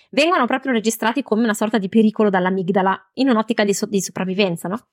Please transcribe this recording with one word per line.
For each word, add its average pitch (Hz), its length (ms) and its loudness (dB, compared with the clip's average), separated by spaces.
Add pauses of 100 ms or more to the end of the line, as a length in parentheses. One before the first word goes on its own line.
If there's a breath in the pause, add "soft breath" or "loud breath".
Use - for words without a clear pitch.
(100)
vengono 302 360 2
proprio 262 260 -2
registrati 226 500 -2
come 220 200 -2
una 220 120 0
sorta 220 240 -2
di 190 100 -4
pericolo 220 400 4
dall'amigdala 190 840 0
in 269 160 0
un'ottica 220 340 0
di 202 80 0
so-, 202 140 -2
di 202 140 0
sopravvivenza, 180 680 -4
no? 202 240 -8